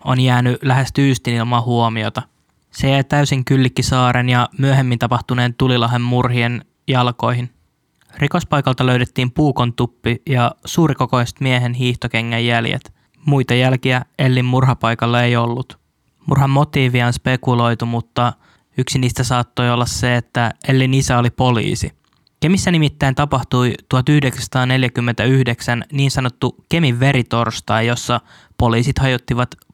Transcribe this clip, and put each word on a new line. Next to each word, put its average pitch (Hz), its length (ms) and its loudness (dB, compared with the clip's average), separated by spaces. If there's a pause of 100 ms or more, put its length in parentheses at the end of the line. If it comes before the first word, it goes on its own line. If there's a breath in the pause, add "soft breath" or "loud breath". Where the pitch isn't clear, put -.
on 127 160 0
jäänyt 123 420 2
lähes 131 300 0
tyystin 135 420 0
ilman 117 280 0
huomiota. 113 600 -2 (480)
Se - 200 -2
jäi 135 140 2
täysin 139 400 0
Kyllikkisaaren 127 840 0
ja 123 200 2 (100)
myöhemmin 131 400 2
tapahtuneen 123 560 -2
Tulilahden 123 480 0
murhien 120 640 0 (240)
jalkoihin. 123 640 0 (680)
Rikospaikalta 139 680 0
löydettiin 123 440 0
puukon 127 420 0
tuppi 117 540 -4
ja 123 280 0 (100)
suurikokoiset 131 760 0
miehen 123 340 0
hiihtokengän 117 680 -2
jäljet. 117 480 -2 (340)
Muita 135 280 2
jälkiä 127 500 0 (140)
Ellin 127 260 2
murhapaikalla 120 760 0
ei 120 140 2
ollut. 120 420 -4 (480)
Murhan 135 240 2
motiivia 135 560 2
on 123 60 0
spekuloitu, 120 720 -2
mutta 120 460 -2 (460 soft breath)
yksi 131 200 -2
niistä 127 260 -2
saattoi 120 460 -2
olla 120 160 0
se, 123 300 -2
että 120 380 -2 (140)
Ellin 131 260 2
isä 131 240 2
oli 120 120 2
poliisi. 117 600 -2 (480)
Kemissä 185 300 0
nimittäin 147 440 0
tapahtui 127 600 -2 (140)
tuhat 127 200 0
yhdeksänsataaneljäkymmentäyhdeksän 127 1800 0
niin 139 180 0
sanottu 127 580 -4
Kemin 139 320 2
veritorstai, 117 840 0
jossa 120 340 -2 (380 loud breath)
poliisit 120 400 2
hajottivat 123 520 -2 (240)